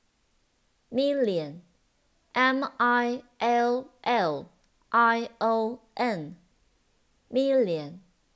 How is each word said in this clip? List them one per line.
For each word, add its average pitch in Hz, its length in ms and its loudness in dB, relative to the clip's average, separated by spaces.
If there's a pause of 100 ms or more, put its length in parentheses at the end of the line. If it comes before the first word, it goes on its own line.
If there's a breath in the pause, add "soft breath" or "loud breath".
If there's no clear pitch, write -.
(920)
Million，M 254 1700 -2 (140)
I 240 460 0 (140)
L 240 500 0 (140)
L 170 440 0 (440)
I 233 480 2
O 226 420 -2 (140)
N，million， 185 2000 -4 (380)